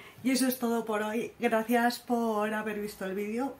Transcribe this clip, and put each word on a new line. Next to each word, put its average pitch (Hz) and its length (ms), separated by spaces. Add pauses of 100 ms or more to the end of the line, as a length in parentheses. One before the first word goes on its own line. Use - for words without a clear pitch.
(220)
Y 240 80
eso 254 160
es 247 140
todo 233 240
por 214 180
hoy. 214 380
Gracias 233 580
por 214 560
haber 214 240
visto 208 260
el 190 120
vídeo. 226 440